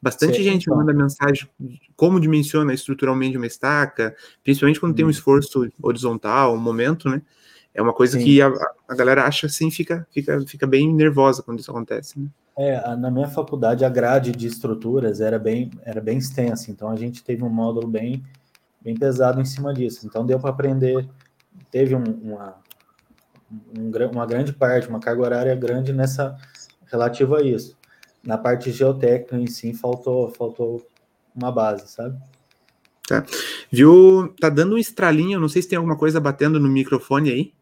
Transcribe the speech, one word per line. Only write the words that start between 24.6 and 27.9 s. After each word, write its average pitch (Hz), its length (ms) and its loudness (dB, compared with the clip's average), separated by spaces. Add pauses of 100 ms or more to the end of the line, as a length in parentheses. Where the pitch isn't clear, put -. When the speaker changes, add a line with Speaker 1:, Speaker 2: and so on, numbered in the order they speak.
Speaker 2:
uma 113 100 -8
carga 120 240 -2
horária 123 320 0
grande 127 380 -4
nessa, 135 460 -2 (480)
relativa 123 520 0
a 151 40 2
isso. 127 360 -4 (440)